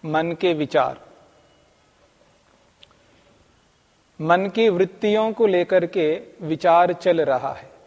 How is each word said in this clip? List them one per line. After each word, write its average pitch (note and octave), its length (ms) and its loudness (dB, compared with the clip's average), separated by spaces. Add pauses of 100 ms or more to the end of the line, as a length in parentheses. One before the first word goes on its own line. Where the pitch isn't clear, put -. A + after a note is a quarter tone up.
मन D#3+ 260 -2
के F3 220 0
विचार, C#3 480 -2 (3250)
मन F3 260 2
की A3+ 220 0
वृत्तियों G#3 640 -2
को A3+ 140 0
लेकर F3+ 380 2
के E3 360 -2 (200)
विचार E3+ 520 2
चल E3+ 280 0
रहा C3+ 320 -2
है। - 180 -18 (160)